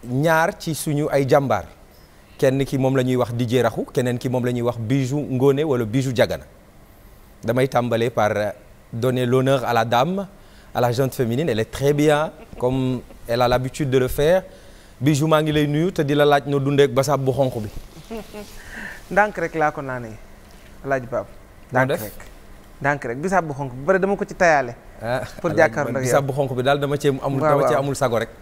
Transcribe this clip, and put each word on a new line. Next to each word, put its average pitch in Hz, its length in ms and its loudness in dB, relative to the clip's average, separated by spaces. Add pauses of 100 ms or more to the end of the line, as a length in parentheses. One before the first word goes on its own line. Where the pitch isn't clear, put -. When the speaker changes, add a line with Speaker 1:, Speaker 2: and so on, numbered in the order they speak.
Speaker 1:
ñaar 160 520 0
ci 165 160 -6
suñu 147 380 -2
ay 143 160 2
jàmbaar. 123 380 2 (720)
Kenn 135 260 2
ki 135 140 -2
moom 135 180 2
la 127 80 2
ñuy 127 140 2
wax 117 160 0
D 120 120 0
J 120 160 2
Rakhou, 117 300 0
keneen 123 260 0
ki 127 120 -4
moom 123 160 -2
la 123 80 0
ñuy 120 80 -2
wax 120 180 -2
Bijou 131 400 0
Ngoné 135 460 2
wala 127 180 0
Bijou 127 300 -2
Diagana. 95 320 0 (960)
Damay 127 240 2
tàmbalee 120 420 0
par, 110 280 2
euh, 104 140 -2 (420)
donner 123 320 0
l'honneur 131 400 2
à 117 80 -2
la 117 100 2
dame, 151 440 0 (480)
à 117 60 0
la 120 100 2
gente 127 220 0
féminine. 127 360 -2
Elle 110 100 0
est 110 120 0
très 143 220 0
bien, 147 380 2 (260)
comme 127 440 -2 (260)
elle 117 140 0
a 120 60 2
l'habitude 127 420 -2
de 131 80 2
le 123 100 2
faire. 175 360 2 (560)
Bijou, 143 280 2
maa 156 140 4
ngi 156 100 0
lay 151 160 2
nuyu 156 240 0
te - 100 -2
di 147 140 2
la 147 100 6
laaj 143 220 4
noo 143 120 0
dundee 139 260 4
ak 127 80 0
basaab 135 280 2
bu 131 100 0
xonq 127 300 0
bi. 104 80 -8 (1400)
Speaker 2:
Ndànk 202 260 2
rek 165 180 -6
laa 151 160 2
ko 151 100 -10
naanee, 123 340 -10 (680)
Alaaji 135 220 -2
Pape. 110 200 -6 (440)
Speaker 1:
Noo 123 120 2
Speaker 2:
Ndànk 131 60 0
Speaker 1:
def? 139 120 -4
Speaker 2:
rek. 104 120 -12 (680)
Ndànk 143 240 -2
rek, 120 160 -6
bisaab 180 240 0
bu 147 80 -6
xonq 131 200 -8
bi, 127 100 -14
ba - 100 -6
pare 190 60 4
dama 196 160 0
ko 196 100 -6
ci - 80 -16
tayaale. 139 420 2 (260)
Speaker 1:
Ah, 123 200 -2 (200)
Speaker 2:
pour 175 100 -2
Speaker 1:
Alaaji, - 100 -2
Speaker 2:
jàkkaarloo 147 320 2
Speaker 1:
man 131 80 -4
Speaker 2:
ak 127 60 -2
Speaker 1:
bisaab 143 160 2
Speaker 2:
yow. 135 100 -4
Speaker 1:
bu - 60 -
xonq 135 180 -2
bi 127 60 -2
daal 143 160 2
dama 143 180 -2
cee 143 120 2
amul, 135 320 -2
Speaker 2:
Waaw, 151 100 4
Speaker 1:
dama 143 160 4
cee 123 80 2
Speaker 2:
waaw. 139 80 0
Speaker 1:
amul 139 120 -2
sago 120 240 0
rek. 113 100 -4 (120)